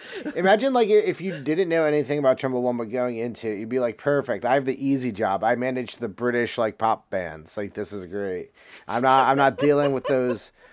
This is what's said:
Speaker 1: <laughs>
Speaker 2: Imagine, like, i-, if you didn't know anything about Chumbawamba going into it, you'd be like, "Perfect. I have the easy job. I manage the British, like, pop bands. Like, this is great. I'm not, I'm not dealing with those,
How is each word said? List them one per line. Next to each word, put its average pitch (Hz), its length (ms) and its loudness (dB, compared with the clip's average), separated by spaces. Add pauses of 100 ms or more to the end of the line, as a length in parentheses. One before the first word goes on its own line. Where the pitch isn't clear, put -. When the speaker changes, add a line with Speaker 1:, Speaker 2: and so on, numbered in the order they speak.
(140)
Speaker 1:
<laughs> 302 200 -10
Speaker 2:
Imagine, 208 380 4
like, 240 160 2
i-, 214 60 4
if 180 260 2
you 175 180 -6
didn't 156 300 0
know 165 160 2
anything 147 340 0
about 131 200 4
Chumbawamba 123 520 -2
going 123 260 -2
into 117 320 -6
it, 104 120 -4
you'd 113 80 -8
be 127 100 -2
like, 120 200 -2
"Perfect. 143 460 0
I 120 100 2
have 139 100 2
the 131 200 -4
easy 135 280 0
job. 98 320 0
I 120 100 2
manage 127 440 -4
the 117 100 -6
British, 120 500 -2
like, 110 180 -2
pop 113 320 0
bands. 80 480 -8
Like, 101 180 -8
this 101 180 -8
is 98 140 -10
great. 92 440 -8 (380)
I'm 117 140 -2
not, 131 260 6
I'm 135 100 4
not 135 200 2
dealing 143 340 2
with 127 140 -4
those, 123 440 -2 (220)